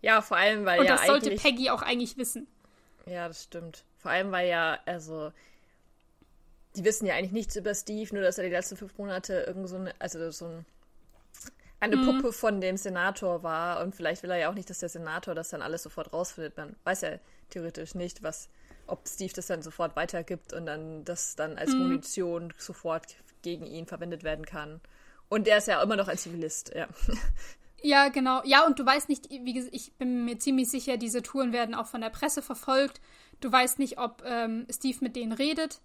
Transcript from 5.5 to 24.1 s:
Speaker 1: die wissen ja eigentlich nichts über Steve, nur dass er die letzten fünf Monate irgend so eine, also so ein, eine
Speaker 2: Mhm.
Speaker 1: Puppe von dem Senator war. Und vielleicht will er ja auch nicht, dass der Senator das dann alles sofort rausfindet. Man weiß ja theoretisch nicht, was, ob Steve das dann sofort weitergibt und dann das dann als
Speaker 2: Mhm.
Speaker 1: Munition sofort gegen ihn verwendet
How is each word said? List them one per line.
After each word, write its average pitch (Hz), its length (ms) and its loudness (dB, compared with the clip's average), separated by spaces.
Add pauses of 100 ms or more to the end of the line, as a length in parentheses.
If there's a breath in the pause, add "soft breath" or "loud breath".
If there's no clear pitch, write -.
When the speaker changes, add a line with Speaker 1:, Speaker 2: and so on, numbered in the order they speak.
Speaker 1:
die 185 100 -2
wissen 214 200 2
ja 180 100 2
eigentlich 185 180 -2
nichts 214 240 -2
über 208 180 -2
Steve, 214 380 -6
nur 202 100 -2
dass 180 140 4
er 185 80 -4
die 180 60 -2
letzten 180 260 -4
fünf 196 200 -16
Monate 190 500 -4
irgend 185 200 -6
so 180 80 -8
eine, 185 240 -8
also 165 320 -6
so 170 140 -12
ein, 165 200 -12 (1120 loud breath)
eine 214 180 4
Speaker 2:
Mhm. 262 80 6
Speaker 1:
Puppe 262 260 4
von 208 300 2
dem 185 160 0
Senator 185 680 -2
war. 170 400 0
Und 190 120 -4
vielleicht 170 280 -2
will 180 80 -4
er 180 60 0
ja 160 120 2
auch 185 40 -4
nicht, 196 160 -8
dass 180 100 -10
der 175 100 -6
Senator 165 460 -6
das 165 140 -8
dann 151 120 -8
alles 165 220 -4
sofort - 300 -10
rausfindet. 165 420 -6
Man 147 200 -12 (100)
weiß 185 160 0
ja 156 100 -4 (380 soft breath)
theoretisch 165 460 -10
nicht, 175 280 -8
was, - 240 -8 (400 soft breath)
ob - 200 -10
Steve - 260 -8
das 185 140 -8
dann 170 140 -4
sofort 156 360 -4
weitergibt 170 560 -6
und 170 120 -8
dann 156 400 -10
das - 300 -6
dann 156 220 -4
als 262 160 0
Speaker 2:
Mhm. 262 60 2
Speaker 1:
Munition 180 800 -2
sofort - 580 -6 (260)
gegen 170 240 -8
ihn 165 200 -10
verwendet 165 380 -8